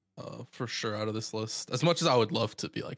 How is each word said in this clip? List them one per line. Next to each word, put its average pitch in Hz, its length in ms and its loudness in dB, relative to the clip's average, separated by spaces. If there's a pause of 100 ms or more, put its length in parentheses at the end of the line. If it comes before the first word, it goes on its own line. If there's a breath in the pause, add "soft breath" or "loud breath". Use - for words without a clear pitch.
(180)
uh, - 340 -12
for 123 160 -6
sure 113 300 -4
out 107 100 -2
of 107 60 -2
this 110 200 -4
list. 110 380 -4
As 131 100 0
much 165 200 4
as 165 80 4
I 131 80 6
would 113 160 4
love 110 240 0
to - 100 -4
be - 140 -6
like, - 160 -8